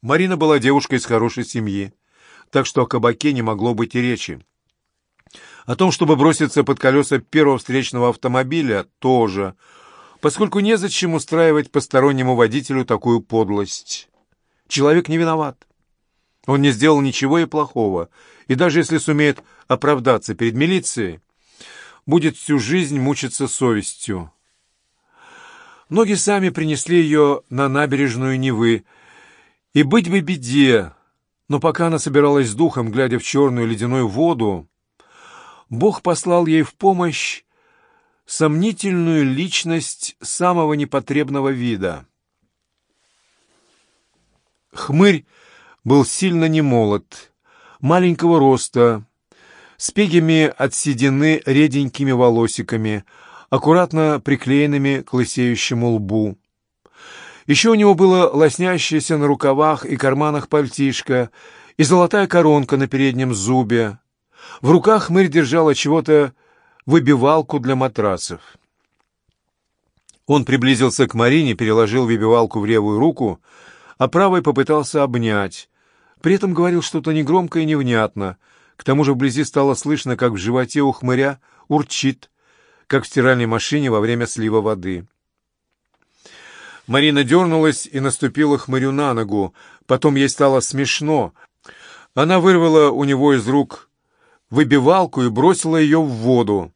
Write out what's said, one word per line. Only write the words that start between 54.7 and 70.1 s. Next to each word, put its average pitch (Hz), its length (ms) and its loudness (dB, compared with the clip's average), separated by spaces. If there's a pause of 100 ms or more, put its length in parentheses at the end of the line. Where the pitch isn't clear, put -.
к - 120 -14
лысеющему 120 840 -2
лбу. 104 420 -4 (1080)
Еще 147 260 2
у 220 40 4
него 208 180 6
было 185 400 4
лоснящееся 156 840 0
на 147 100 0
рукавах 143 580 0
и 135 120 -6
карманах 139 520 -2
пальтишко 135 800 -2 (480)
и - 60 2
золотая 180 420 2
коронка 151 500 2
на 135 120 0
переднем 131 480 -2
зубе. 113 640 -2 (600)
В 131 100 2
руках 196 340 4
хмырь 180 220 2
держал 156 420 2
от 135 80 0
чего-то 147 560 2 (540)
выбивалку 143 720 2
для 131 160 -2
матрасов. 104 640 -4 (1800)